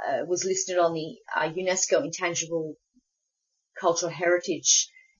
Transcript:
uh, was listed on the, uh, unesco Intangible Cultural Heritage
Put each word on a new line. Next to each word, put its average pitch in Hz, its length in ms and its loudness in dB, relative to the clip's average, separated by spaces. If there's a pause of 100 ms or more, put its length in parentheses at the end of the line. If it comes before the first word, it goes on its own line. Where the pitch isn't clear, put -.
uh, 131 180 -2
was 175 180 -2
listed 185 360 0
on 170 140 4
the, 160 240 -6 (180)
uh, 156 140 0
unesco 180 540 2
Intangible 165 680 -4 (1040)
Cultural 170 320 2
Heritage 175 800 2 (300)